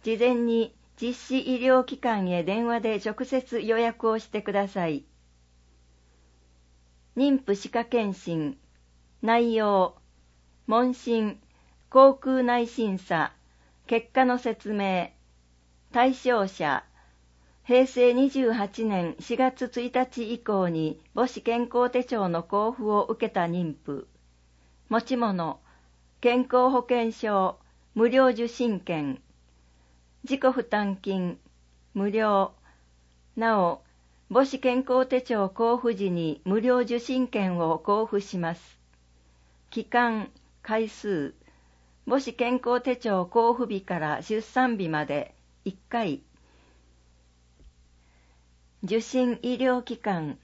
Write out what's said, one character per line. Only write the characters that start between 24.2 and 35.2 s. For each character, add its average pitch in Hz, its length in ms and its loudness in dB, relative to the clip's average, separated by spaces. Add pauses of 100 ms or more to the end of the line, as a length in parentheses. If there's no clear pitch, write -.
持 226 140 0
ち 254 140 -4
物、 185 420 -2 (640)
健 240 220 2
康 254 280 4
保 247 120 2
険 240 280 0
証、 202 480 -2 (360)
無 226 160 4
料 262 180 6
受 233 180 0
診 233 340 -2
券。 147 400 -4 (1040)
自 269 140 -4
己 - 20 -6
負 262 240 2
担 202 320 -2
金、 185 420 -4 (540)
無 202 180 -2
料。 208 440 2 (840)
な 226 240 2
お、 170 220 0 (480)
母 262 160 4
子 269 120 -6
健 254 200 2
康 254 260 2
手 254 160 0